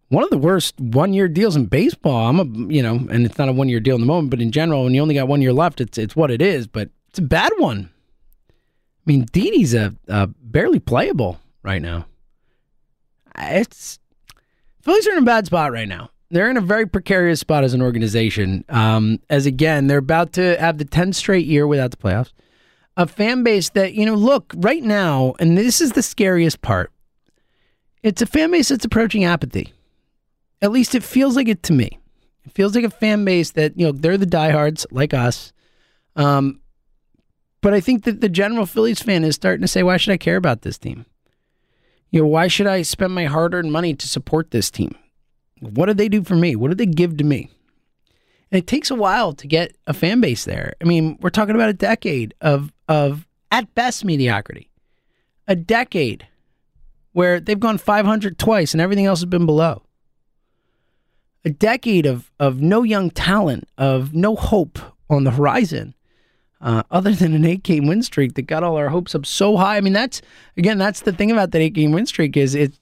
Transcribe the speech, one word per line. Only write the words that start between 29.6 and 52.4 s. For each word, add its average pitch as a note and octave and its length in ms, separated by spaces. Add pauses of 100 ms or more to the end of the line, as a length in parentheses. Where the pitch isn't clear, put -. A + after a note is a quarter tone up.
At G3+ 100
least B3 240
it A#3+ 80
feels C4 320
like B3+ 140
it A3 160
to - 80
me. A#2 260 (460)
It - 80
feels G3 240
like A#3 80
a G#3+ 60
fan G#3 340
base F3+ 280
that, D3+ 240
you E3+ 80
know, D3+ 80
they're D#3+ 240
the G3 100
diehards D#3 640
like C3+ 200
us. B2 400 (640)
Um, C#3 460 (1000)
but G3+ 140
I G3 60
think A#3+ 240
that A3 160
the G#3+ 80
general G3+ 360
Phillies A3 380
fan F3+ 220
is D#3 100
starting - 280
to F#3 60
say, F#3 140
"Why F3+ 140
should G3 160
I F3 60
care E3+ 180
about D3+ 260
this - 160
team? A#2+ 260 (1080)
You E3 100
know, D#3 80
why D#3+ 180
should G3+ 220
I F#3+ 140
spend F#3 300
my F3 120
hard-earned E3 480
money E3 220
to - 120
support - 460
this A2 180
team? - 240 (640)
What B2 280
do G#3 80
they G#3 140
do G3+ 140
for F3 140
me? E3 180
What A#2 140
do F3+ 80
they A#3 100
give E3+ 300
to D3 80
me?" C#3+ 260 (1040)
And F#3+ 80
it F3 80
takes C#4+ 200
a C#4 60
while G3+ 380
to - 160
get D#3+ 260 (140)
a D3+ 40
fan G3 280
base C#3 240
there. - 360
I - 40
mean, E3 360
we're F3+ 100
talking G#3+ 260
about A3+ 140
a G3 40
decade F3+ 640